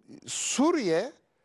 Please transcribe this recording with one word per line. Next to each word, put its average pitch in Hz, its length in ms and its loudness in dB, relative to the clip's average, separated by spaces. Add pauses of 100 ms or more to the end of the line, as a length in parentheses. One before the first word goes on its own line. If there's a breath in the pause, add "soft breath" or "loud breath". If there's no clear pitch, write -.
(280)
Suriye, 240 880 0 (320)